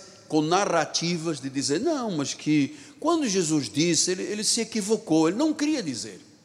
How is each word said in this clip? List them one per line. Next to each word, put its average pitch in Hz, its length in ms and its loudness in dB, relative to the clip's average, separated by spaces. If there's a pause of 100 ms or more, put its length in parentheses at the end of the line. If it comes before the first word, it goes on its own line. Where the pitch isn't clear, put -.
(280)
com 156 140 2
narrativas 165 960 0
de 135 100 -8
dizer, 135 300 0
"Não, 262 320 -2
mas 143 220 -4
que 147 440 0 (220)
quando 311 280 0
Jesus 156 420 0
disse, 165 420 2
ele, 190 120 -4
ele 208 200 -4
se 226 180 0
equivocou, 208 680 2
ele 185 100 0
não 302 160 2
queria 302 280 0
dizer." 117 380 -8 (260)